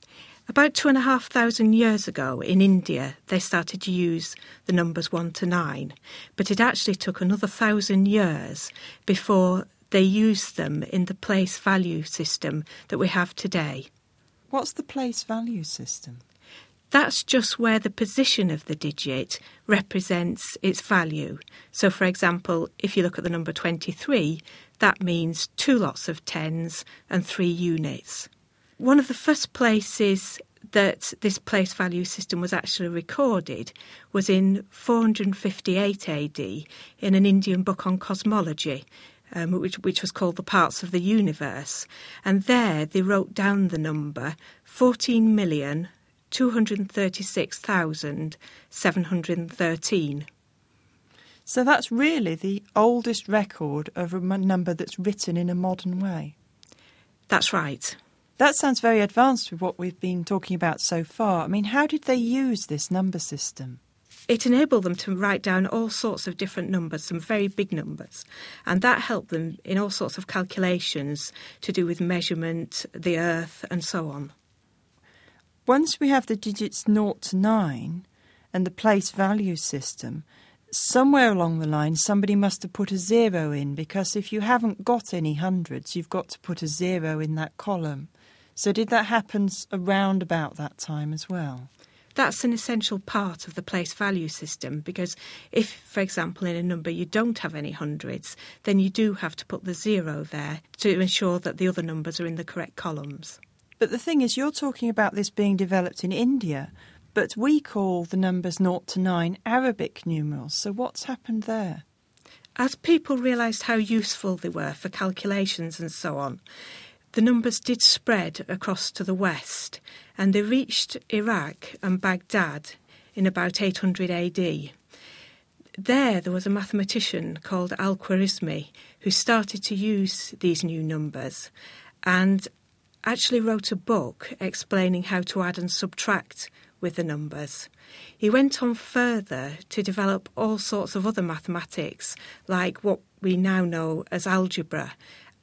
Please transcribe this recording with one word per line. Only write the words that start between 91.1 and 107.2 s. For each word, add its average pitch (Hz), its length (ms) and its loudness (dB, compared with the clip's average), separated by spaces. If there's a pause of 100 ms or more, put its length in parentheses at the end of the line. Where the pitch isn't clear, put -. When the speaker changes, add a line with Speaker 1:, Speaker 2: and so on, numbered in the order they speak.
Speaker 2:
as 156 160 -10
well? 139 400 -8 (460)
Speaker 1:
That's - 280 0
an 240 100 2
essential 220 440 -2
part 196 500 -4
of 175 80 -14
the 185 60 -8
place 180 320 -4
value 190 360 -2
system, 151 500 -8
because 180 360 -6 (360)
if, 220 180 2 (160)
for - 140 -6
example, 180 480 -4
in 170 80 -2
a 175 80 -4
number 170 260 -4
you 170 160 -4
don't 226 340 0
have 156 160 -6
any 147 160 -6
hundreds, 147 640 -8 (280)
then 196 160 4
you 190 100 4
do 214 260 2
have 165 200 -6
to - 100 -14
put - 200 -10
the 180 80 -6
zero 160 500 -2
there 151 380 -8 (160)
to 185 220 2
ensure 180 400 2
that 170 180 -6
the 185 100 2
other 180 160 -2
numbers 160 360 -6
are 170 60 -4
in 165 100 -6
the 170 80 -8
correct - 340 -10
columns. 147 640 -10 (400)
Speaker 2:
But 220 120 4
the 233 80 -2
thing 311 220 2
is, 240 140 2
you're 277 160 0
talking 262 380 -4
about 208 240 2
this 196 160 -2
being 202 260 2
developed 180 480 0
in 185 80 -2
India, 208 600 0 (420)
but - 240 0